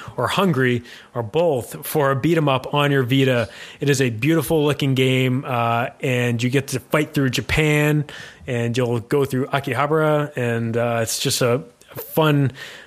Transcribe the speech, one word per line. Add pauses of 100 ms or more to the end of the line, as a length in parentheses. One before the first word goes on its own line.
(160)
or
hungry (300)
or
both
for
a
beat
'em
up
on
your
Vita, (320)
it
is
a
beautiful
looking
game,
uh, (140)
and
you
get
to
fight
through
Japan, (400)
and
you'll
go
through
Akihabara,
and,
uh,
it's
just
a (340)
fun, (360)